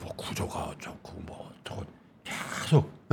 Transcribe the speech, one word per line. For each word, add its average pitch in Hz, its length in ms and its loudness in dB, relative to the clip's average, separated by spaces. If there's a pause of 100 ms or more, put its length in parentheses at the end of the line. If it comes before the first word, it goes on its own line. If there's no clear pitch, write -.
뭐 - 140 -8
구조가 - 500 -2
어쩌고 - 600 -8
뭐 - 240 -10 (140)
저거 - 200 -4 (400)
계속, - 680 6 (200)